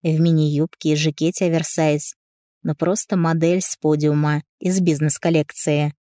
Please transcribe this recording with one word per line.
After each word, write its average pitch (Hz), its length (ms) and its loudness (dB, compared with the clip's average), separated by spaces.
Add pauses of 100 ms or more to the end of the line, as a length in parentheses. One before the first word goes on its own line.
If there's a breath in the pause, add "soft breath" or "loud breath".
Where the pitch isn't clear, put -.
В 160 180 0
мини-юбке 156 720 2
и - 20 2
жакете 156 500 -2
оверсайз. 160 720 0 (480)
Но 151 100 -4
просто 190 440 -2
модель 165 440 2
с - 160 -4
подиума 151 680 0 (160)
из 185 200 0
бизнес-коллекции. 151 1200 0